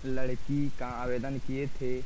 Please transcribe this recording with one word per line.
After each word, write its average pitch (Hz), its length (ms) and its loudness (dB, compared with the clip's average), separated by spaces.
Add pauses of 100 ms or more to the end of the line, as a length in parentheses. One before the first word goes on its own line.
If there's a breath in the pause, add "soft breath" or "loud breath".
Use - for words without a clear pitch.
लड़की 135 720 2
का 127 80 -2
आवेदन 123 520 -2
किए 135 280 -2
थे 127 400 0